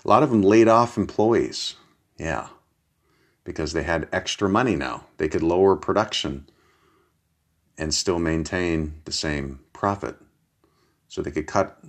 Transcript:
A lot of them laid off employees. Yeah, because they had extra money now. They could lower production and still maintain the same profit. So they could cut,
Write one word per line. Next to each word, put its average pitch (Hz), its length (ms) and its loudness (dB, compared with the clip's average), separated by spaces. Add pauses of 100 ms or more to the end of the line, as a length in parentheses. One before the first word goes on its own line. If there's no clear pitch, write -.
A - 40 -4
lot 117 140 6
of 143 80 2
them 110 120 4
laid 110 260 8
off 120 280 4
employees. 104 800 0 (420)
Yeah, 73 300 -6 (960)
because 78 300 -6
they 80 100 -2
had 82 300 -2
extra 95 360 -4
money 107 280 0
now. 64 300 -8 (100)
They 78 120 -2
could 78 140 -4
lower 90 320 4
production 90 720 -4 (1300)
and 78 160 -6
still 87 280 -2
maintain 80 840 -2
the - 60 -12
same 69 480 -6 (180)
profit. 101 380 -4 (880)
So - 160 -10
they 85 80 -6
could 78 160 -6
cut, - 320 -2 (100)